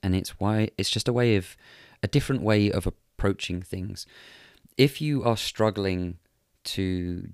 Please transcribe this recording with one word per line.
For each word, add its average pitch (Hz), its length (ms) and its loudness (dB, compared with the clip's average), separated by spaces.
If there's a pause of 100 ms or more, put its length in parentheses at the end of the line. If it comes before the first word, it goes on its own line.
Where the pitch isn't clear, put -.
and 92 120 2
it's - 240 -2
why, 107 300 2 (100)
it's 98 120 -2
just 113 180 -2
a 123 40 4
way 120 240 4
of, - 200 -2 (460)
a 104 60 0
different 135 340 0
way 104 280 4
of - 160 -2
approaching - 760 -4
things. 92 440 -10 (720)
If 139 240 4
you 147 240 -2
are 117 120 2
struggling 92 800 -2 (460)
to 90 580 -4 (120)